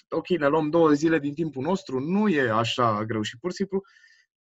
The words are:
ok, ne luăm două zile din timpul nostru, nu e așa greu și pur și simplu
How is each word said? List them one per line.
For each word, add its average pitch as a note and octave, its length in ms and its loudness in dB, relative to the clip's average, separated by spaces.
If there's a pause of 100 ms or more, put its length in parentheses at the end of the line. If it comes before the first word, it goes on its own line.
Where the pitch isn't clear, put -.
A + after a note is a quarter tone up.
ok, D#3+ 200 -6
ne D#3+ 200 0
luăm D3+ 220 0
două D#3+ 220 6
zile D#3+ 260 2
din C#3+ 160 -6
timpul D3 280 -4
nostru, D3 380 -2
nu G3 280 0
e C#3+ 220 2
așa A2+ 540 0
greu A2 180 -4
și G#2+ 160 -10
pur F3 120 -6
și F#3 60 -10
simplu G3 260 -4 (600)